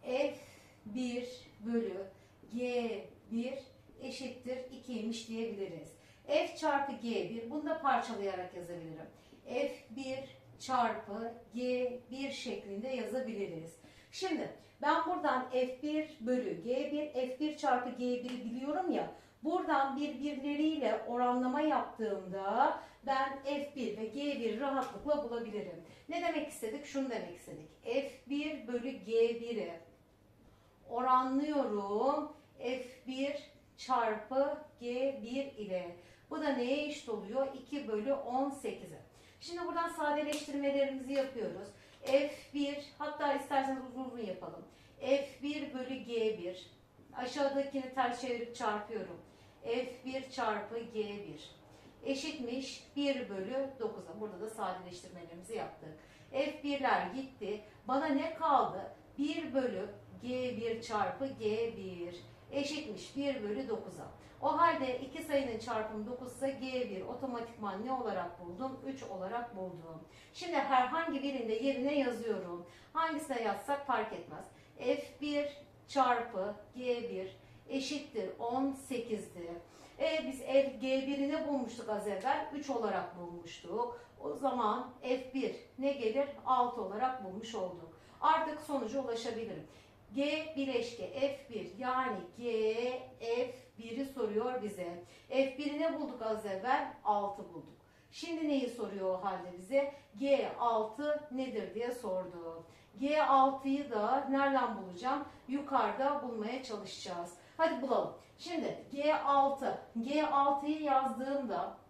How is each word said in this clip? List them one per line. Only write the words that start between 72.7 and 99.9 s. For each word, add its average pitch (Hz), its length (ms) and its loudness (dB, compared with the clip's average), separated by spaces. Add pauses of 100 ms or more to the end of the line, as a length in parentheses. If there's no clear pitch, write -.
Hangisine 302 480 0
yazsak 226 460 0
fark 226 260 2
etmez. - 320 -10 (320)
F 285 260 2 (180)
bir 294 360 0 (300)
çarpı 233 680 2 (200)
G 240 340 0
bir 190 320 -6 (280)
eşittir 262 600 -2 (100)
on 262 320 0
sekizdi. 202 800 -6 (480)
E, 311 280 0
biz 269 120 -6
F, 269 220 6 (200)
G 262 260 2
bir'i 277 220 2
ne 311 180 0
bulmuştuk 240 420 -2
az 202 180 0
evvel? 254 460 0
Üç 277 160 -6
olarak 202 500 0
bulmuştuk. 175 840 -6 (180)
O - 120 -2
zaman 247 680 2
F 262 320 0
bir 254 220 0 (240)
ne 277 120 4
gelir? 240 340 2 (200)
Altı 233 360 4
olarak 208 440 0
bulmuş 214 300 -8
olduk. 175 440 -6 (220)
Artık 320 400 4
sonuca 262 420 0
ulaşabilirim. 226 640 -4 (480)
G 302 400 0
bileşke 247 520 -2
F 277 320 0 (100)
bir 196 280 -6
yani 240 400 0 (200)
G 240 60 -10 (760)
F 240 360 0 (240)
bir'i 226 260 -4
soruyor 226 580 0
bize. 175 400 -6 (260)
F 269 280 4
bir'i 294 220 -2
ne 320 200 2
bulduk 262 220 -4
az 220 240 0
evvel? 202 480 2 (120)
Altı 202 480 2
bulduk. 151 240 -14 (340)
Şimdi 330 360 -2
neyi 269 220 4
soruyor 196 400 -2
o 185 140 0
halde 180 340 -4
bize? 277 360 2 (260)